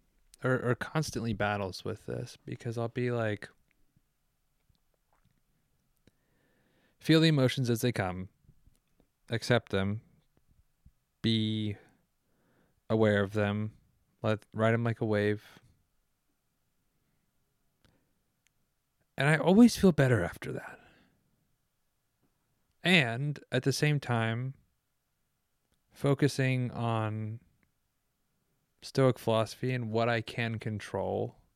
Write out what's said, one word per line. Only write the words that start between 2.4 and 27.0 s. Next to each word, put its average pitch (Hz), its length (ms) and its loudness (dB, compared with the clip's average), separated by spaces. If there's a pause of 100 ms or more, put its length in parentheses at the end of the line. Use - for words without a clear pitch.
because 120 340 -10
I'll 117 100 -4
be 123 220 -4
like, 110 380 -4 (3500)
feel 160 220 4
the 160 80 6
emotions 131 420 2
as 117 100 0
they 123 120 0
come, 92 360 -4 (1040)
accept 117 400 0
them, 101 300 -2 (1200)
be 110 540 -2 (1120)
aware 107 320 4
of 101 100 -4
them, 107 400 -2 (500)
let, 110 180 -2 (120)
ride 113 220 2
'em 117 100 0
like 117 160 -2
a 117 60 -2
wave. 104 540 -2 (3500)
And - 120 0
I 156 80 4
always 220 400 6
feel 190 140 4
better 123 320 4
after - 300 -6
that. - 260 -14 (2000)
And 143 560 2 (100)
at 127 140 0
the 135 80 2
same 151 260 2
time, 117 560 -2 (1400)
focusing 131 800 0
on 110 720 -4 (1400)